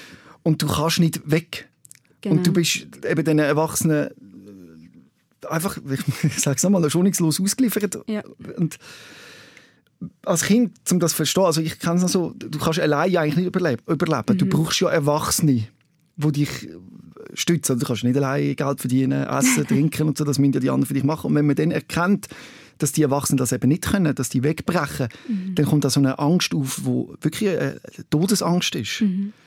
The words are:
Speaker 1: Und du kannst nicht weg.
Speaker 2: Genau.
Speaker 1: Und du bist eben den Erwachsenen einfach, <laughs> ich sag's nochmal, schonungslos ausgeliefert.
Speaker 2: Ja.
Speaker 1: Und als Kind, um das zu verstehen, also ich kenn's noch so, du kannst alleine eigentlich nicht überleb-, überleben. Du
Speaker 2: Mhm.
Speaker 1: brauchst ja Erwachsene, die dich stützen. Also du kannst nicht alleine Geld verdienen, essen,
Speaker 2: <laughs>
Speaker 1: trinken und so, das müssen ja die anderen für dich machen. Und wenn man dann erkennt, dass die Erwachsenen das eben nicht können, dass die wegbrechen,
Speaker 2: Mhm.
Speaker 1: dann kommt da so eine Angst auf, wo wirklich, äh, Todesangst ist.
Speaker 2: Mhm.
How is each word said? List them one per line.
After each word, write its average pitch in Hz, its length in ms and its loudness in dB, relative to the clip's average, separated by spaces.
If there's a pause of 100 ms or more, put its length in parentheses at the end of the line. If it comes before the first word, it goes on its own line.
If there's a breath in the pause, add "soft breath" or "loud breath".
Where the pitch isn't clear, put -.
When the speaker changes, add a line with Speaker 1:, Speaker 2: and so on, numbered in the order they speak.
(440 loud breath)
Speaker 1:
Und 156 180 2
du 151 40 0
kannst 147 320 0
nicht 160 320 0
weg. - 380 -2 (520)
Speaker 2:
Genau. 190 160 0
Speaker 1:
Und 180 100 2
du 175 60 4
bist - 360 0 (200)
eben 160 160 0
den 156 140 2
Erwachsenen 151 720 0 (1400)
einfach, 165 380 -4
<laughs> 135 380 -4
ich - 140 0
sag's 139 260 -2
nochmal, 180 260 4
schonungslos 170 500 2
ausgeliefert. 202 580 0 (100)
Speaker 2:
Ja. 214 140 -6 (340)
Speaker 1:
Und 165 220 -2 (1500 loud breath)
als 175 200 0
Kind, 220 280 4 (180)
um 185 100 4
das 165 120 2
zu - 60 -4
verstehen, 175 260 2
also 160 160 2
ich 160 180 -4
kenn's 175 240 0
noch 185 60 2
so, 175 280 0
du 120 220 -8
kannst 160 220 0
alleine 156 400 2
eigentlich 151 160 0
nicht 180 100 2
überleb-, 170 420 -2
überleben. 160 500 0
Du 185 60 4
Speaker 2:
Mhm. 190 60 0
Speaker 1:
brauchst 156 300 0
ja 180 100 4
Erwachsene, 147 800 2 (480)
die 151 160 0
dich 143 360 -4 (640)
stützen. - 400 0
Also 120 60 0
du - 60 -4
kannst 113 180 -2
nicht 123 120 2
alleine 143 380 0
Geld 139 260 -2
verdienen, 131 460 0
essen, 151 380 0
Speaker 2:
<laughs> - 40 -14
Speaker 1:
trinken 156 400 2
und 151 100 -2
so, 156 60 0
das 143 140 -2
müssen 139 160 4
ja 139 60 0
die 135 100 0
anderen 135 180 0
für 139 60 -4
dich 135 100 0
machen. 151 240 -2
Und 151 80 2
wenn 147 100 4
man 143 100 4
dann 156 140 2
erkennt, 175 580 0 (500 loud breath)
dass 143 120 0
die 156 120 2
Erwachsenen 139 340 2
das 123 160 0
eben 123 160 0
nicht 160 160 2
können, 175 300 2
dass 127 140 -4
die 123 140 -2
wegbrechen, 151 640 -2 (220 loud breath)
Speaker 2:
Mhm. 190 260 -4
Speaker 1:
dann 151 120 2
kommt 143 180 2
da 135 60 2
so 143 100 2
eine 135 180 2
Angst 160 340 2
auf, 139 320 -4
wo 127 360 -4
wirklich, 196 300 -2
äh, 147 280 -2 (320)
Todesangst 175 640 0
ist. - 280 -4
Speaker 2:
Mhm. 101 300 -2 (140 soft breath)